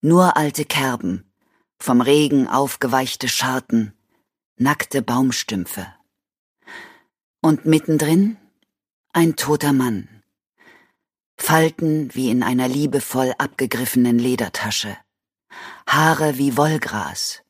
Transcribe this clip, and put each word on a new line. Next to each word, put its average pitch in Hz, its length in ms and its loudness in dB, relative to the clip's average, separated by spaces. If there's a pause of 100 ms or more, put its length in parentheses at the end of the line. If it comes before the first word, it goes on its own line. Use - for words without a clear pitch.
Nur 175 340 4
alte 147 300 -2
Kerben, 120 640 -4 (460)
vom 123 240 2
Regen 143 460 4
aufgeweichte 131 800 -2
Scharten, 120 680 -2 (600)
nackte 139 480 -2
Baumstümpfe. 117 800 -4 (1500)
Und 156 280 0
mittendrin 160 720 2 (760)
ein 165 220 4
toter 147 380 0
Mann. 123 500 -2 (1120)
Falten 160 760 0
wie 127 160 -2
in 123 100 2
einer 127 260 0
liebevoll 131 680 -2
abgegriffenen 123 800 0
Ledertasche. 113 800 -4 (880)
Haare 156 540 2
wie 139 180 2
Wollgras. 143 920 -2